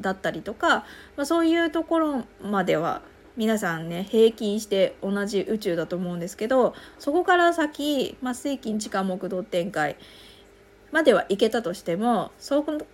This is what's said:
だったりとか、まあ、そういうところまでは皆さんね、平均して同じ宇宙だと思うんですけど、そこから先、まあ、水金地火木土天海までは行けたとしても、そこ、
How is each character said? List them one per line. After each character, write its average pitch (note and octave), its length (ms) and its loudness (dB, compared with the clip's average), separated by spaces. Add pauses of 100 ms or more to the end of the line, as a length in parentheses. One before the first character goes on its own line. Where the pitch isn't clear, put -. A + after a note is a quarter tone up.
だ F#3+ 100 -2
っ F#3+ 60 -2
た - 140 -6
り D#3+ 120 -8
と G#3 120 -10
か、 C#4+ 300 2 (320)
ま C#4+ 60 -4
あ、 C#4+ 40 -4
そ E4 140 2
う E4 60 4
い E4+ 180 4
う E4 60 0
と E4 140 -2
こ E4 140 0
ろ D4 260 0 (180)
ま G3+ 220 0
で D#3+ 120 2
は D#3 260 -2 (340)
皆 A3 220 0
さ E3+ 200 -2
ん E3 100 -8
ね、 F3 220 -6
平 A3+ 220 8
均 A3 280 -4
し G#3+ 60 -10
て G3 360 2
同 G3+ 240 -2
じ G3+ 140 -2
宇 G#3+ 180 -2
宙 F3+ 180 -2
だ D#3+ 100 -2
と F3+ 100 -6
思 F3+ 160 -4
う F3 40 -6
ん E3+ 40 -6
で F3 80 -6
す - 80 -14
け A3 120 -6
ど、 B3 260 4 (240)
そ C#4+ 140 -4
こ F4 120 2
か F4+ 120 4
ら E4+ 160 6
先、 D4 720 -2
ま B3+ 80 -4
あ、 A#3+ 40 -4
水 C#4 240 -4
金 G#3+ 200 -4
地 G#3 120 -8
火 F#3+ 120 -2
木 F#3 260 -4
土 F3+ 140 -4
天 - 280 -2
海 D3+ 260 -2 (960)
ま D#4 100 2
で B3+ 120 8
は E3+ 140 2
行 G3+ 100 0
け A3 120 4
た A#3 120 -2
と F3 120 -4
し - 80 -16
て E3+ 140 -4
も、 G#3+ 420 0
そ D4 240 0
こ、 D4+ 160 -4 (160)